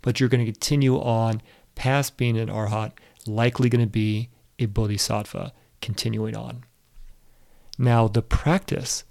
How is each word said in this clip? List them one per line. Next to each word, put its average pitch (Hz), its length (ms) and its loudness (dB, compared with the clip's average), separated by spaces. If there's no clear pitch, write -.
but 123 160 0
you're 127 100 4
gonna 120 160 4
continue 131 560 2
on 113 400 0
past 135 420 0
being 117 220 0
an 113 120 -2
arhat, 107 420 -2
likely 120 440 2
gonna 120 180 4
be 107 420 -2
a 123 80 0
bodhisattva 104 840 -2
continuing 110 540 -4
on. 120 280 -12
Now, 117 300 4
the 110 140 2
practice - 880 -2